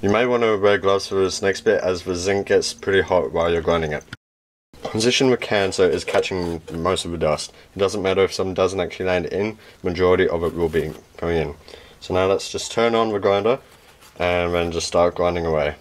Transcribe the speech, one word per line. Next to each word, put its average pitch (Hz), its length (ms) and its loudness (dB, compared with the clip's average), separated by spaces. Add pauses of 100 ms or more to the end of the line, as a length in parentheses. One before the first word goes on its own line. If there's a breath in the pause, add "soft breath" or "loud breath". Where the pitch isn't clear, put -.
You 98 80 4
may 117 160 4
want 120 160 2
to 110 160 4
wear 101 180 4
gloves 98 300 0
for 98 80 -4
this 95 260 0
next 98 200 0
bit, 101 200 2
as 90 220 -2
the 92 120 -4
zinc 98 300 -2
gets 95 300 0
pretty 98 260 0
hot 87 300 0
while 85 200 0
you're 85 120 0
grinding 80 300 0
it. 73 100 -8 (800)
Position 123 480 2
the 120 60 2
can 98 340 0
so 95 120 2
it 90 100 4
is 92 120 -4
catching 87 560 -2 (100)
most 85 320 -2
of 87 80 -8
the 85 60 -6
dust. 76 340 -2 (240 loud breath)
It 95 40 -10
doesn't 98 220 0
matter 95 220 2
if 90 100 0
some 92 200 -4
doesn't 95 260 0
actually 92 280 -4
land 90 180 0
in, 104 320 -4 (260 loud breath)
majority 92 440 2
of 85 160 -2
it 80 100 -2
will 82 160 0
be 78 240 -2 (240)
going 85 200 -2
in. 73 180 -4 (440 loud breath)
So - 140 -8
now 92 140 2
let's 95 220 -2
just - 220 -8
turn 117 240 0
on 113 160 2
the 101 80 -2
grinder 101 400 2 (580 loud breath)
and 87 360 0
then 85 180 0
just 82 160 -4
start 87 280 2
grinding 87 300 0
away. 76 360 0